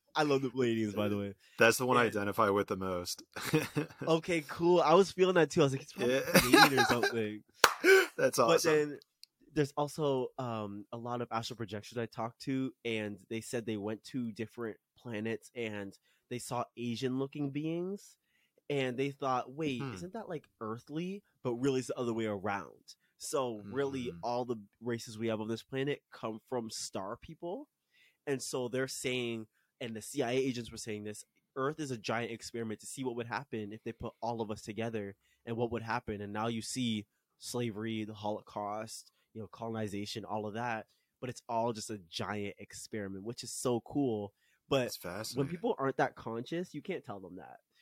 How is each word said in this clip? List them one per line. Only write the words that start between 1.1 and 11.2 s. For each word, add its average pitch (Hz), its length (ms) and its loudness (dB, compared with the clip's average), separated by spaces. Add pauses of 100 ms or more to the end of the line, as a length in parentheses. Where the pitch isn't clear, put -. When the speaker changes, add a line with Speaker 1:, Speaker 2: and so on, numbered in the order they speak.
Speaker 1:
way. 101 160 -4 (240)
Speaker 2:
That's 113 200 8
the 127 80 0
one 123 100 6
I 120 80 8
Speaker 1:
And - 20 6
Speaker 2:
identify 101 440 4
with 101 180 4
the 101 80 -2
most. 92 460 -4 (140)
<laughs> - 160 -4 (540)
Speaker 1:
Okay, 165 420 2
cool. 170 320 6
I 151 140 8
was 190 180 8
feeling 185 220 4
that 160 160 6
too. 175 100 4
I 147 40 10
was 135 80 6
like, 135 100 -4
"It's - 100 -18
probably 131 300 2
Speaker 2:
Yeah. - 180 6
Speaker 1:
Pleiadian 330 400 10
or 403 40 6
something." 110 580 0 (400)
Speaker 2:
<laughs> 381 340 8
That's - 220 4
awesome. 120 80 6
Speaker 1:
But 160 160 6
then 151 360 4 (540)
there's 147 240 2
also, 139 520 0 (100)
um, 107 540 -6
a 120 40 -6
lot 120 260 -4